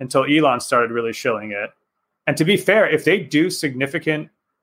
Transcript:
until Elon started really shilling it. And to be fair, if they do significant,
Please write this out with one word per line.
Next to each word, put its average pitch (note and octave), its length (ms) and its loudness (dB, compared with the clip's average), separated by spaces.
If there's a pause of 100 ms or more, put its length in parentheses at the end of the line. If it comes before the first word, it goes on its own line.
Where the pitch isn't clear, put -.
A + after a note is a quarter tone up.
until C3 240 0
Elon C#3+ 360 2
started A#2+ 300 0
really A#2 220 -4
shilling G#2+ 400 -4
it. G2+ 180 -8 (560)
And C#3+ 120 0
to D#3+ 60 4
be F#3+ 120 2
fair, F#3+ 320 4
if D3 160 0
they F#3 160 4
do D3+ 300 0
significant, D3+ 800 -4 (320)